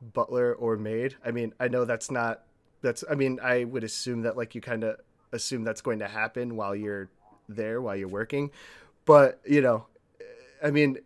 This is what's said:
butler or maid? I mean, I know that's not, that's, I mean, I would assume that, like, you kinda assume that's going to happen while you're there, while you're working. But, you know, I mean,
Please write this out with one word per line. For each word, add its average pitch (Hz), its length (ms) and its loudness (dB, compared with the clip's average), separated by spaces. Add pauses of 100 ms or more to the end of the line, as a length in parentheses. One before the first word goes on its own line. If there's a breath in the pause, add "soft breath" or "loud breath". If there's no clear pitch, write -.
(140)
butler 123 420 0
or 113 220 -2
maid? 113 460 -4
I 120 80 -6
mean, 117 280 -4
I 127 80 0
know 123 180 0
that's 113 240 -4
not, 117 320 -2 (400)
that's, 120 280 -2
I 151 60 -2
mean, 131 280 0
I 123 220 2
would 120 180 -6
assume 117 400 -6
that, 113 120 -2
like, 117 200 -6
you 113 60 -10
kinda 113 360 -4 (340)
assume 120 320 -6
that's 110 180 -4
going 113 180 -4
to 101 80 -6
happen 110 480 -6
while 101 200 -4
you're 101 340 -6 (380)
there, 110 340 -6
while 107 140 -6
you're 98 120 -6
working. 113 420 -4 (560 loud breath)
But, 143 400 10
you 143 160 6
know, 117 240 2 (800)
I 147 80 0
mean, 143 340 4